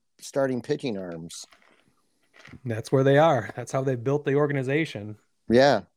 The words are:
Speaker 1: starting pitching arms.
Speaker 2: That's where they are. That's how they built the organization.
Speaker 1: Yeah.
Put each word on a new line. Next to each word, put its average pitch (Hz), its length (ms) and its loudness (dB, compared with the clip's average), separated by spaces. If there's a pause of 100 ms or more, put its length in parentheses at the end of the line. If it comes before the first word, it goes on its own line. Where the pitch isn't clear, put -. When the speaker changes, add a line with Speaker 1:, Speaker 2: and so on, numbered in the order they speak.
(200)
Speaker 1:
starting 131 420 -4
pitching 143 360 -6
arms. 85 480 -12 (1160)
Speaker 2:
That's 117 260 -6
where 135 140 4
they 139 140 6
are. 147 380 2
That's 120 160 -10
how 135 100 -2
they 135 120 -2
built 139 300 -4
the 135 100 0
organization. 139 840 -2 (320)
Speaker 1:
Yeah. 120 340 6 (140)